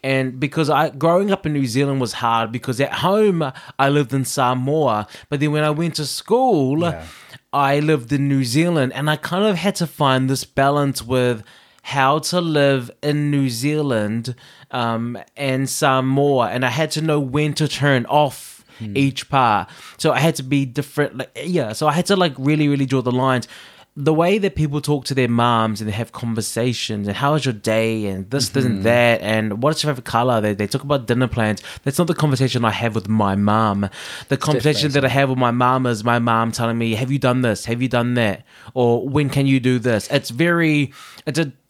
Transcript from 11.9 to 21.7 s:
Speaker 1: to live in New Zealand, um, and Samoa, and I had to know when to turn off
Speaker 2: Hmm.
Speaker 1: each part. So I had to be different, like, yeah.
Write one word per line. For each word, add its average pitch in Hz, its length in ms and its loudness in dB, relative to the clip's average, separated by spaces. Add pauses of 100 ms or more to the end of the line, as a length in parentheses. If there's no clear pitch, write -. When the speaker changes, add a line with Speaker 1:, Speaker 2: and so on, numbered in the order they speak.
Speaker 1:
to 180 220 -2
live 139 500 2 (100)
in 147 300 0
New 139 180 2
Zealand, 120 880 -2 (380)
um, 117 440 -4 (200)
and 135 340 -2
Samoa, 131 760 2
and 123 180 -2
I 120 40 0
had 156 220 -2
to 156 80 -4
know 156 200 0
when 143 340 -2
to 151 140 0
turn 135 380 2
off - 580 -2 (160)
Speaker 2:
Hmm. 104 160 -6
Speaker 1:
each 139 340 0
part. 110 380 2 (300)
So 160 120 2
I 123 80 2
had 156 160 2
to 139 80 -8
be 139 240 0
different, 135 500 -4
like, 127 140 -10 (140)
yeah. 147 300 -2